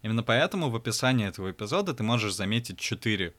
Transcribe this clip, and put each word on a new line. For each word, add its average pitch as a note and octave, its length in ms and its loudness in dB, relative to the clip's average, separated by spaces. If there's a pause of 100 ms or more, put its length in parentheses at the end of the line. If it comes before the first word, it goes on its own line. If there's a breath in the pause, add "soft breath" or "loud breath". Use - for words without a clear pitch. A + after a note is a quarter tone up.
Именно A2+ 200 0
поэтому D3+ 460 2
в A2+ 80 -2
описании A#2 500 2
этого F#2+ 240 -4
эпизода C#3+ 440 -2
ты A2+ 80 -4
можешь G#2+ 320 2
заметить G2+ 440 -2
четыре G2+ 600 -2